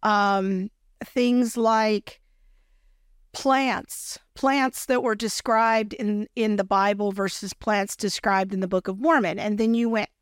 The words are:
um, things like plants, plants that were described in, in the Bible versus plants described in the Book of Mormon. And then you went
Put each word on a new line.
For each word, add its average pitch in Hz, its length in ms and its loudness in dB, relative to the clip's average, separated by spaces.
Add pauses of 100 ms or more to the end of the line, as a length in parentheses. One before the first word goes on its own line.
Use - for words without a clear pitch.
um, 196 680 2 (340)
things 247 540 2
like 220 640 0 (1120)
plants, - 840 -2 (160)
plants 269 520 -2
that 247 160 0
were 226 120 0
described 220 800 0
in, 208 340 -4 (100)
in 214 200 0
the 196 80 0
Bible 202 480 0
versus 196 400 -4
plants 202 440 -2
described 190 580 0
in 190 60 -2
the 185 80 -2
Book 185 200 0
of 190 100 -6
Mormon. 247 400 2
And 214 200 -2
then 226 160 2
you 233 160 0
went 220 180 -2 (140)